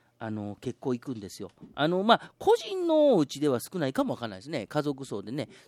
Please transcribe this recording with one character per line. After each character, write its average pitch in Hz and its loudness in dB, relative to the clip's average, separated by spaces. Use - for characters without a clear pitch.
あ 113 -8
の、 104 -6
結 - -8
構 131 -2
行 120 -6
く 143 -10
ん 113 -12
で 98 -12
す - -16
よ。 95 -12
あ 143 0
の、 180 0
ま 220 6
あ、 - -2
個 440 4
人 381 -2
の 302 6
お 175 6
家 143 0
で 147 2
は 123 2
少 - -8
な 147 0
い 131 -4
か 277 0
も 226 -4
わ 104 -8
か 117 -4
ん - -8
な 98 -10
い 92 -12
で 98 -16
す 135 -14
ね。 120 -4
家 151 -2
族 139 -4
層 104 -6
で 107 -10
ね。 135 -6